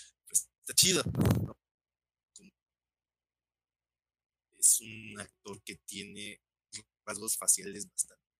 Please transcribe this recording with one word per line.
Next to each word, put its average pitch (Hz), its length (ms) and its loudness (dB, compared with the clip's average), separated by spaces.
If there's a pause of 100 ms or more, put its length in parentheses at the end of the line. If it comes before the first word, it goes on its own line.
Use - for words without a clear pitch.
(240)
pero - 80 -20
está - 420 -4
chido, 180 300 4
¿no? - 520 2 (800)
Como 190 160 -20 (2000)
es - 220 6
un 110 400 -14
actor 101 420 -16
que 101 140 -12
tiene 101 640 -14 (640)
rasgos 104 320 -6
faciales 98 540 -2
bastante - 340 -10 (160)